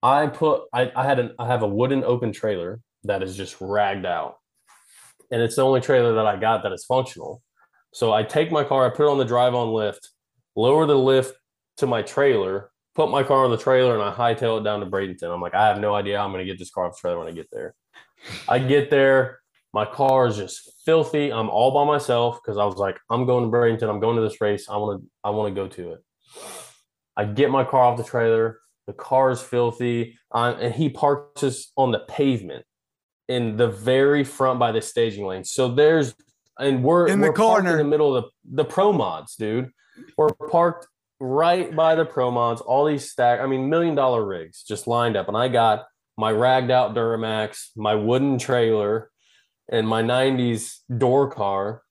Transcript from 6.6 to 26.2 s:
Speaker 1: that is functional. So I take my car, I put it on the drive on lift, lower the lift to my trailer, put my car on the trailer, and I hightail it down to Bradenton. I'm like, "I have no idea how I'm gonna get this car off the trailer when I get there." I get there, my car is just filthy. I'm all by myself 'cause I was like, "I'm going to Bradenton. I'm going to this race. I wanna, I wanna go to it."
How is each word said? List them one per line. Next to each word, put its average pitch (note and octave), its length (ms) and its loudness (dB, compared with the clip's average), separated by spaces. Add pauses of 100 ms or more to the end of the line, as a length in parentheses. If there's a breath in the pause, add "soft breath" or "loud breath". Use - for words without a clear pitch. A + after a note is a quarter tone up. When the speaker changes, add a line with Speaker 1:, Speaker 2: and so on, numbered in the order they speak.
Speaker 1:
that G2+ 100 -4
is F2 140 -14
functional. B2 560 -4 (500)
So A#2 200 0
I G#2+ 100 2
take D#3 280 0
my D3+ 140 0
car, C3+ 220 2
I - 100 2
put D3+ 100 2
it D3 40 6
on C#3+ 80 2
the C3 80 2
drive A#2+ 280 2
on A#2+ 200 0
lift, G#2+ 340 -4 (480)
lower C#3 300 4
the D3 100 4
lift C3 400 2 (400)
to C#3 100 -2
my C#3+ 140 0
trailer, G2+ 680 0 (240)
put D#3 160 0
my C#3 120 2
car C3+ 220 4
on B2 60 2
the A2+ 80 -2
trailer, B2+ 340 2
and A2 100 -2
I G2+ 80 -4
hightail A#2 500 -2
it G#2 40 -8
down G#2 160 -2
to G2+ 60 -8
Bradenton. F#2 480 -6
I'm F2 80 -8
like, F2 120 -8
"I G#2 140 4
have G#2 120 0
no G#2 140 0
idea G2+ 240 -4
how G2+ 60 -2
I'm G2 80 -8
gonna F#2 140 -6
get F#2+ 120 -10
this F2+ 120 -16
car F2+ 160 -4
off F2 80 -8
the - 80 -20
trailer F2 160 -4
when E2 100 -10
I E2 40 -12
get D#2+ 200 -16
there." - 220 -12 (760 loud breath)
I B2+ 100 2
get C#3 320 2
there, C3+ 500 4 (340)
my G#2 100 0
car C3 420 2
is A2 100 -2
just - 500 -14
filthy. D3+ 440 2
I'm A2+ 200 -4
all B2 220 2
by C#3+ 120 2
myself B2 600 0
'cause G#2 120 -6
I G#2 80 0
was G2 120 -4
like, G2 220 -4 (120)
"I'm B2 160 0
going B2 180 2
to A2 120 -2
Bradenton. A2+ 340 2
I'm G#2 100 -4
going A2+ 160 0
to A2+ 60 0
this G#2+ 180 -4
race. G#2 280 -2
I G#2 100 -6
wanna, G#2 220 -6 (220)
I G#2 80 -6
wanna G#2 240 -4
go F#2+ 140 -6
to F2 240 -14
it." D#2+ 60 -16 (1160 loud breath)